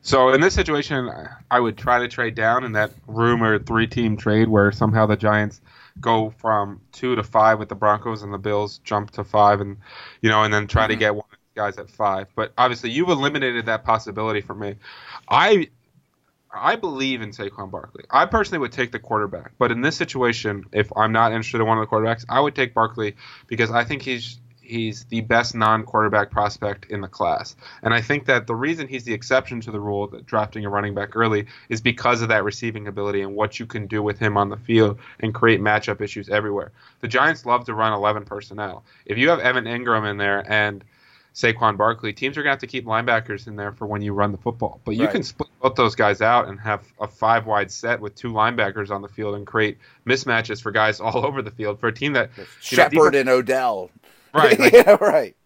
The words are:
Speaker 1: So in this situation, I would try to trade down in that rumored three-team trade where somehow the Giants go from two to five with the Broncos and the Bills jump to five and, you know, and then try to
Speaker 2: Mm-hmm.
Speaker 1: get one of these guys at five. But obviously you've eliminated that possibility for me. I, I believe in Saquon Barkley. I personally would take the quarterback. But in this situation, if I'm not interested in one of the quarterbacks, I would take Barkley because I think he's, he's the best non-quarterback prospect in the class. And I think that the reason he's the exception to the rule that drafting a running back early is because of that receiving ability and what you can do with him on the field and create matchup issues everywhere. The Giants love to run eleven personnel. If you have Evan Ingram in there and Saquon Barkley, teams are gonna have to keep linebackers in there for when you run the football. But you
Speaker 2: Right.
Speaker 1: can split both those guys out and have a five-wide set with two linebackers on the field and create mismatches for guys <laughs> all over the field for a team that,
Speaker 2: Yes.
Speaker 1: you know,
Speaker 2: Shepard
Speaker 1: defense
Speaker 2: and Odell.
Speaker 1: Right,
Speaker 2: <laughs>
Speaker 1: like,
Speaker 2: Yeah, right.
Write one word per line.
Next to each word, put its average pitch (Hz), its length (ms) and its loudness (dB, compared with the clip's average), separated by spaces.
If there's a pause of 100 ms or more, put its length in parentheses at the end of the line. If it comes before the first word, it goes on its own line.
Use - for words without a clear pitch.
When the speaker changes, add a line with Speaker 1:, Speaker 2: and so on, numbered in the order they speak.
Speaker 1:
So 131 280 4
in 135 120 6
this 190 120 4
situation, 143 560 -2 (420)
I 123 80 4
would 110 180 0
try 123 220 2
to 120 80 -2
trade 113 280 -4
down 117 280 2
in 117 100 -8
that 107 180 0 (160)
rumored 113 580 2
three-team 113 520 0
trade 110 300 2
where 101 240 4
somehow 110 340 2
the 104 120 2
Giants 107 440 0 (380)
go 113 380 2
from 101 420 -2 (140)
two 127 220 -2
to 110 80 -2
five 110 360 4
with 107 100 -8
the 101 60 -10
Broncos 107 480 -2
and 101 100 -10
the 101 40 -10
Bills 104 420 -4
jump 104 320 -4
to 104 120 -10
five 104 360 4
and, 101 180 -8 (440)
you 110 80 4
know, 107 140 4
and 107 100 2
then 104 140 0
try 110 200 2
to 110 60 0
Speaker 2:
Mm-hmm. 107 60 -4
Speaker 1:
get 107 160 2
one 104 160 -10
of - 60 -20
these - 240 -20
guys 101 160 -4
at - 120 -16
five. 98 460 -2
But - 220 -4
obviously 120 340 0
you've 165 180 -2
eliminated 135 560 0
that 110 180 -2
possibility 110 560 -2
for 98 160 -10
me. 101 200 -8 (520)
I, 180 420 4 (840)
I 143 240 0
believe 135 440 -4
in 104 100 -12
Saquon 98 380 -12
Barkley. - 400 -14
I 151 160 4
personally 196 340 -2
would 120 120 -4
take 120 220 -6
the 110 60 -8
quarterback. 98 580 -4
But 120 140 2
in 117 100 -2
this 156 160 -2
situation, 117 720 -2
if 107 240 -2
I'm 110 160 2
not 113 220 4
interested 113 260 -4
in 110 80 2
one 113 100 2
of 107 100 -2
the - 60 -2
quarterbacks, 117 360 0
I 123 100 2
would 143 160 0
take 127 180 -2
Barkley 110 420 -2 (320)
because 113 220 0
I 120 140 2
think 135 180 -6
he's, 123 380 -8 (220)
he's 113 440 -8
the 113 160 -4
best 113 340 2
non-quarterback 107 760 2
prospect 104 600 -4
in 101 100 -6
the 95 60 -10
class. - 480 -4 (260)
And 113 100 0
I 117 100 2
think 143 260 -4
that 120 180 2
the 117 100 -4
reason 147 320 -4
he's 123 160 -10
the 117 100 -6
exception 127 480 -2
to 110 100 -12
the 107 80 -8
rule 101 300 -4
that - 180 -18
drafting 107 380 -4
a 101 40 -6
running 101 240 -4
back 101 220 -8
early 110 320 0 (220)
is 113 120 -6
because 123 400 0
of 113 80 -4
that 107 140 4
receiving 104 440 -6
ability 101 340 -4
and 98 140 -8
what 107 240 -4
you 117 60 -10
can 107 220 -10
do 104 160 -4
with 104 160 -4
him 104 180 0
on 101 120 0
the 104 80 -10
field 110 420 2 (200)
and 107 140 -4
create 113 260 4
matchup 104 420 0
issues 101 280 -10
everywhere. 104 420 -2 (300)
The 123 60 -8
Giants 131 400 0
love 120 180 0
to 117 80 -8
run 110 200 0
eleven 104 320 0
personnel. 101 580 -12 (240)
If 104 100 -4
you 139 120 2
have 165 100 2
Evan 123 260 0
Ingram 117 400 -2
in 104 120 -4
there 101 340 0
and 104 320 0 (500)
Saquon 113 420 0
Barkley, 110 380 -2
teams 139 240 -6
are 147 60 -6
gonna 143 80 0
have 139 80 -2
to 123 80 -12
keep 120 180 -8
linebackers 113 640 -2
in 104 80 -14
there 104 160 -8
for 107 160 -12
when 104 160 -4
you 104 100 -4
run 101 180 0
the 95 60 -8
football. - 480 -8
But 110 120 -4
you 285 80 0
Speaker 2:
Right. - 60 -2
Speaker 1:
can 185 120 -4
split - 260 -10 (120)
both 131 140 2
those 117 200 2
guys 104 260 2
out 113 260 4
and 98 120 -14
have 107 240 -6 (160)
a 104 80 -6
five-wide 110 640 0
set 117 300 -4
with 104 120 -10
two 120 180 -10
linebackers 107 600 -2
on 98 100 -6
the 101 60 -16
field 104 260 -8
and 101 140 -12
create 107 320 -2 (260)
mismatches 117 560 -2
for 110 100 -8
guys 107 280 0
<laughs> - 20 -10
all 113 240 -2
over 139 160 -4
the 104 100 -10
field 104 280 -6
for 120 80 -2
a 113 60 -2
team 143 200 -6
that, 123 240 0
Speaker 2:
Yes. 95 100 -18 (220)
Speaker 1:
you 127 80 2
know, 165 60 8
Speaker 2:
Shepard 151 300 6
Speaker 1:
defense - 20 0
Speaker 2:
and 131 140 2
Odell. 127 600 0 (420)
Speaker 1:
Right, 180 280 6
Speaker 2:
<laughs> - 0 -
Speaker 1:
like, 247 140 8
Speaker 2:
Yeah, 208 280 10
right. 156 340 2 (100)